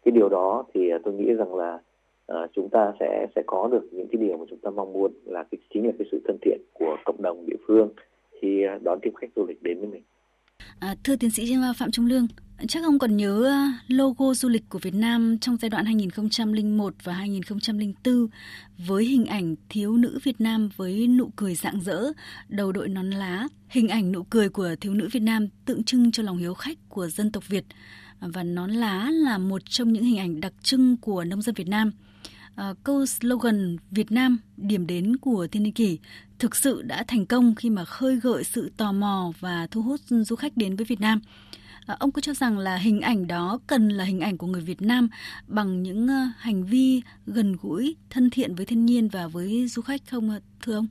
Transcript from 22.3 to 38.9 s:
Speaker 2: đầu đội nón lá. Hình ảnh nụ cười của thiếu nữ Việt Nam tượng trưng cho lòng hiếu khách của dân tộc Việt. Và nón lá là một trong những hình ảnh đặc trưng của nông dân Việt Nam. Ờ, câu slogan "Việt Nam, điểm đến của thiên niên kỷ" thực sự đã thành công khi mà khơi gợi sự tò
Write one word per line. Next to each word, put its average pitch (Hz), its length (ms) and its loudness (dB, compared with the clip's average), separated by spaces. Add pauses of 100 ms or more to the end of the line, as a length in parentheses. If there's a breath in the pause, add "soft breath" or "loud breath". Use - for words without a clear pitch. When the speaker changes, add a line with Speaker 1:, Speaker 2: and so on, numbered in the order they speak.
Speaker 2:
đầu 202 240 -2
đội 196 160 -4
nón 190 220 -4
lá. 196 380 -4 (200)
Hình 226 200 2
ảnh 190 240 2
nụ 180 180 -4
cười 214 180 4
của 180 320 -2
thiếu 202 140 -4
nữ 214 180 0
Việt 233 100 0
Nam 220 260 0 (180)
tượng 226 180 -2
trưng 240 280 4
cho 226 100 -2
lòng 190 140 -4
hiếu 175 180 -4
khách 311 240 -8 (100)
của 185 180 -6
dân 208 260 -2
tộc - 160 -10
Việt. 208 160 -2 (560 loud breath)
Và 180 220 -8
nón 175 280 -4
lá 220 420 0
là 277 260 2
một 190 260 -2
trong 233 280 0
những 220 120 2
hình 233 140 4
ảnh 170 220 -4
đặc 190 120 -6 (100)
trưng 254 380 4
của 185 240 -2
nông 190 180 -4
dân 220 120 -2
Việt 180 140 -6
Nam. 214 240 2 (640 loud breath)
Ờ, 196 180 -8 (100)
câu 277 220 0
slogan 226 720 0 (140)
"Việt 214 220 -2
Nam, 254 260 4 (180)
điểm 196 300 -2
đến 180 300 0
của 214 360 0
thiên 208 100 0
niên 208 100 0
kỷ" 196 260 0 (400 loud breath)
thực - 180 0
sự 262 260 2
đã 196 260 -6
thành 208 180 0
công 240 280 4
khi 233 160 -2
mà 185 140 0
khơi 262 320 0
gợi 220 280 0
sự - 320 -4
tò 208 160 0